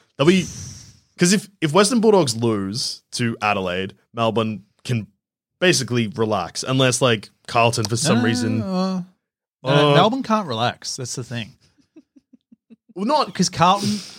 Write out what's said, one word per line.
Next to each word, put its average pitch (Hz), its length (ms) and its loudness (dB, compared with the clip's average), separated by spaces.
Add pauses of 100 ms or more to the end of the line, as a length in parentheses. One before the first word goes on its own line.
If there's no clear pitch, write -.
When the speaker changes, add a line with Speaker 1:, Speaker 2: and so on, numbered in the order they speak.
(180)
Speaker 1:
They'll 143 100 2
be, 185 180 4 (720)
'cause 175 140 4
if, 208 160 0 (140)
if 156 100 0
Western 202 300 4
Bulldogs 185 340 4
lose 107 760 -4
to 117 300 -4
Adelaide, 95 520 -2 (200)
Melbourne 110 500 -2 (200)
can 110 240 -6 (520)
basically 123 480 0
relax, 104 600 -4
unless, 131 340 0
like, 117 280 0 (180)
Carlton 117 380 2
for 117 100 -4
some 196 220 0
Speaker 2:
No, 240 80 2
Speaker 1:
reason. - 360 0
Speaker 2:
uh, 185 420 -4 (600)
no, 143 280 4
Speaker 1:
Uh, 143 40 4
Speaker 2:
Melbourne 220 280 2
can't 214 240 -2
relax. 113 500 -4
That's 127 180 -10
the 127 80 -8
thing. 117 280 -10 (1400)
Speaker 1:
Well, 190 120 -6
not 277 220 0
Speaker 2:
Because 175 220 -2
Carlton 202 500 2 (200)